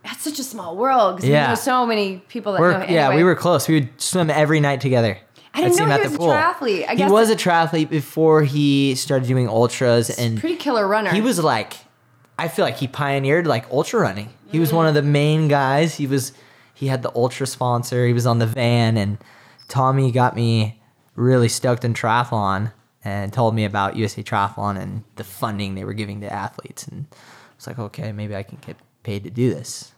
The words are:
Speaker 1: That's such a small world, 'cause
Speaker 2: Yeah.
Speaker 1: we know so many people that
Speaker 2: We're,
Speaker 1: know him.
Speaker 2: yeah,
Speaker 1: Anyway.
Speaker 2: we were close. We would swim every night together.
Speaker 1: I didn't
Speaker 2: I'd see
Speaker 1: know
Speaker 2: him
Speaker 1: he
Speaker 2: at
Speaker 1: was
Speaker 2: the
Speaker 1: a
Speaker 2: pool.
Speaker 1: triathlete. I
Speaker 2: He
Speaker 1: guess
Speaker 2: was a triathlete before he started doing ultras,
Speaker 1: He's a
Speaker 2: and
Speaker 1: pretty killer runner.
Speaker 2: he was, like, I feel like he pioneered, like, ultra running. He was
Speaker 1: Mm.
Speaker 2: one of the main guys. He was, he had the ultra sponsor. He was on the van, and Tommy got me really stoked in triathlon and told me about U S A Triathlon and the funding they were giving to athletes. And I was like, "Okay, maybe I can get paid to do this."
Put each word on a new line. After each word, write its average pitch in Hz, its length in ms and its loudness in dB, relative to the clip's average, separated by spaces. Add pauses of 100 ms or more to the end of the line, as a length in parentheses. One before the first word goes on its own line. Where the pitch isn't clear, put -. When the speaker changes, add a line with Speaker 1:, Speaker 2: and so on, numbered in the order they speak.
Speaker 1:
That's - 160 -12
such 294 180 -8
a 254 40 -8
small 180 340 -10
world, 220 420 2
'cause - 80 -4
Speaker 2:
Yeah. 143 200 4
Speaker 1:
we - 20 0
know - 60 0
so 254 300 0
many 202 440 -2
people 208 240 -6
that 175 80 2
Speaker 2:
We're, 175 120 6
Speaker 1:
know 190 120 0
him. 170 80 0
Speaker 2:
yeah, 151 140 4
Speaker 1:
Anyway. 143 100 2
Speaker 2:
we 165 80 6
were 175 100 4
close. 170 320 0
We 160 140 2
would - 200 -8
swim 175 280 -2
every 151 320 2
night 143 180 0
together. 117 380 2 (380)
Speaker 1:
I - 60 -2
didn't 349 120 2
Speaker 2:
I'd - 20 4
see 381 60 2
Speaker 1:
know - 40 2
Speaker 2:
him - 60 2
Speaker 1:
he - 60 4
Speaker 2:
at 415 60 2
Speaker 1:
was 392 100 -2
Speaker 2:
the - 20 -4
Speaker 1:
a - 40 -6
Speaker 2:
pool. 170 100 2
Speaker 1:
triathlete. 302 580 0
I - 60 -4
Speaker 2:
He 240 40 0
Speaker 1:
guess 185 140 2
Speaker 2:
was 220 180 6
a 220 60 4
triathlete 165 540 2
before 156 520 4
he 139 540 2
started 127 320 0
doing 127 200 2
ultras, 117 600 2
Speaker 1:
He's - 100 -6
a 120 60 -4
Speaker 2:
and 113 160 -2
Speaker 1:
pretty 330 160 -2
killer 233 320 -2
runner. 202 240 0
Speaker 2:
he 196 100 2
was, 208 220 0
like, 120 320 0 (640)
I 165 80 -4
feel 180 180 0
like 117 120 -4
he 131 100 -4
pioneered, 139 580 0
like, 127 260 0
ultra 165 300 0
running. 104 280 -4 (220)
He 156 80 0
was 156 120 2
Speaker 1:
Mm. 165 60 2
Speaker 2:
one 160 100 4
of 151 80 2
the 147 80 4
main 147 440 2
guys. 143 460 2
He 143 140 -4
was, 131 240 -2 (420)
he 139 140 -8
had 131 160 -2
the 123 120 -4
ultra 123 300 0
sponsor. 123 640 -2
He 120 60 2
was 120 120 0
on 117 140 2
the 113 80 2
van, 117 500 2
and 101 220 -2 (480)
Tommy 135 440 0
got 123 240 2
me 113 460 0 (340)
really 123 340 4
stoked 123 360 -2
in 117 80 0
triathlon 110 760 -2 (340)
and 101 260 -6
told 113 220 0
me 110 100 0
about 101 320 -2
U 110 100 -2
S - 120 -8
A 107 60 -12
Triathlon 101 580 -4
and 98 220 -10 (140)
the 113 60 -14
funding 101 520 -8
they 95 80 -10
were 101 100 -10
giving 104 280 -8
to 101 120 -10
athletes. - 540 -12
And - 240 -12
I - 40 -20 (420)
was - 100 -18
like, 120 100 -12
"Okay, 107 340 -10
maybe 104 240 -10
I 98 60 -8
can - 240 -16
get - 120 -16 (260)
paid 101 220 -8
to 87 40 -12
do 117 240 0
this." - 440 -12